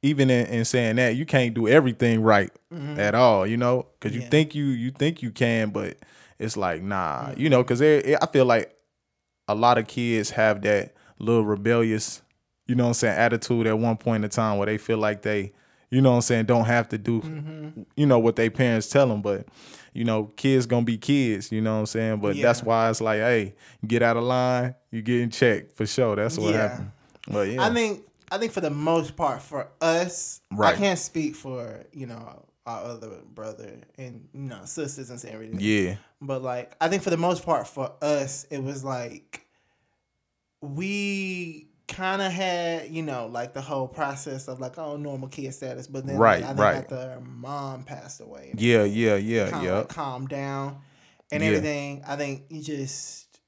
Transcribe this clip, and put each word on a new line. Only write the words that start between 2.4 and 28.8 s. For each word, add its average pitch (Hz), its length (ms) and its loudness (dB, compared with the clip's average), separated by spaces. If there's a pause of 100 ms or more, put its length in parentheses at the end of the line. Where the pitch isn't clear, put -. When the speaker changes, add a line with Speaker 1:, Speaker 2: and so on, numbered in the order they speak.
Speaker 2:
Mm-hmm. 147 260 -8
Speaker 1:
at 104 160 2
all, 113 300 6
you 110 120 -2
know? 123 280 0 (140)
'Cause 107 140 -4
you 120 80 -6
Speaker 2:
Yeah. 120 80 -12
Speaker 1:
think 151 260 4
you, 147 100 -2
you 127 260 -2
think 147 300 -2
you 123 100 -6
can, 113 380 2
but 101 280 -6 (420)
it's 110 180 -6
like, 87 240 -2
nah, 82 480 -4
Speaker 2:
Mm-hmm. - 120 -6
Speaker 1:
you 156 100 2
know, 127 120 6
'cause 120 180 0
it, 151 260 4
it, 147 140 4
I - 40 2
feel 131 200 4
like 117 300 2 (720)
a 104 80 0
lot 120 220 6
of 113 100 -2
kids 117 440 -2
have 107 320 2
that 104 300 2 (260)
little 110 260 2
rebellious, 107 760 0 (440)
you 131 100 -2
know 123 100 4
what 120 40 2
I'm 120 60 0
saying, 107 220 0
attitude 117 500 2
at 110 100 2
one 113 200 0
point 110 260 -2
in 104 80 -4
time 110 260 0
where 101 80 0
they 104 140 -2
feel 113 180 -2
like 107 240 -2
they, 104 320 -4 (360)
you 127 120 2
know 131 100 8
what 123 60 6
I'm 120 40 2
saying, 113 240 2
don't 117 200 4
have 117 240 2
to 107 80 -4
do, 110 240 -2
Speaker 2:
Mm-hmm. 156 600 -12 (140)
Speaker 1:
you 147 100 2
know, 131 140 6
what 113 160 4
they 113 140 2
parents 113 400 0
tell 139 200 6
'em. 107 120 -2
But, 101 260 -2 (460)
you - 100 -4
know, 110 220 0 (100)
kids 135 300 4
gonna 120 200 2
be 117 120 0
kids, 123 540 0
you 110 100 0
know 110 140 0
what 107 40 0
I'm 107 60 -2
saying? 110 340 -2
But 101 220 0
that's 120 180 4
Speaker 2:
Yeah. 120 60 -8
Speaker 1:
why 113 240 4
it's 110 120 -2
like, 110 180 0
hey, 110 360 2 (320)
get 117 160 2
out 117 140 4
of 117 80 -2
line, 127 500 0 (160)
you 113 100 -8
get 120 200 0
in 120 80 0
check 110 440 2
for 110 120 -4
sure. 110 320 0
That's 110 200 -2
what 107 160 0
Speaker 2:
Yeah. 110 140 2
Speaker 1:
happened. 98 240 -8 (380)
But 101 180 0
yeah. 127 180 0
Speaker 2:
I 226 80 2
think, 226 280 -2 (280)
I 190 80 -6
think 220 140 -4
for - 100 -4
the 160 80 -2
most 156 460 -2